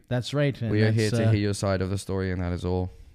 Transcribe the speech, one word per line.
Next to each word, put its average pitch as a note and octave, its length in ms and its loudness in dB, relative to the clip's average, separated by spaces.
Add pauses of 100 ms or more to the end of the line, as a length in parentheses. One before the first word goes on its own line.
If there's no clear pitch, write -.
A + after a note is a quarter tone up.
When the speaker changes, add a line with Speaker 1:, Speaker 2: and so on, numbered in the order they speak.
Speaker 1:
That's B2 240 -4
right. C#3+ 280 0
And A2+ 80 -2
Speaker 2:
We G#2+ 140 2
are G#2+ 80 4
here G#2+ 180 2
Speaker 1:
that's, A#2 120 2
Speaker 2:
to G#2 80 4
Speaker 1:
uh, - 20 6
Speaker 2:
hear G#2+ 80 4
your G2+ 140 2
side G2 280 0
of F#2+ 80 -2
the G2 80 -2
story, F#2+ 340 -4
and F#2 100 -2
that F2 100 -2
is F2+ 140 -4
all. F#2 260 -2 (240)